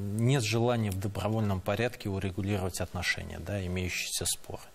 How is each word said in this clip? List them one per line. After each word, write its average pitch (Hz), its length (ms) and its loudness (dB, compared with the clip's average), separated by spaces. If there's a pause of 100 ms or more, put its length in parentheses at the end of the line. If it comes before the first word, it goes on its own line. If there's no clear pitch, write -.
(180)
нет 117 260 6
желания 117 480 4
в 92 80 -2
добровольном 101 640 0
порядке 107 480 0
урегулировать 95 720 0
отношения, 85 580 -4
да, 95 260 -4
имеющийся 90 600 -2
спор. - 340 -4 (160)